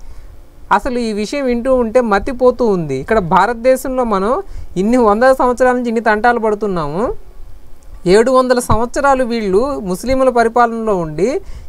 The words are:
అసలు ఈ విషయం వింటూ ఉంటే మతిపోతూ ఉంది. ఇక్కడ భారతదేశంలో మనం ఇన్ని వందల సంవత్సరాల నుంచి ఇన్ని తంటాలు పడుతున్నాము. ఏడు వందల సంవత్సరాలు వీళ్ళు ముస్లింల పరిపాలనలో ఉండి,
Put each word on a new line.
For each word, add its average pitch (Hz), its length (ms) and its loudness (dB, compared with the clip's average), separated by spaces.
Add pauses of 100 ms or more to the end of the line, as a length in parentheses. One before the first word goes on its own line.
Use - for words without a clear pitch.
(720)
అసలు 247 260 0
ఈ 226 140 -2
విషయం 240 340 -4
వింటూ 240 280 0
ఉంటే 247 260 2
మతిపోతూ 247 640 0
ఉంది. 170 280 0
ఇక్కడ 180 240 0
భారతదేశంలో 240 880 0
మనం 220 380 -2 (340)
ఇన్ని 214 200 2
వందల 233 360 4
సంవత్సరాల 254 440 2
నుంచి 247 120 -4
ఇన్ని 226 120 -2
తంటాలు 226 380 2
పడుతున్నాము. 208 760 -2 (920)
ఏడు 220 240 6
వందల 254 300 2
సంవత్సరాలు 254 640 0
వీళ్ళు 233 560 0
ముస్లింల 247 480 0
పరిపాలనలో 226 680 2
ఉండి, 175 440 -2 (280)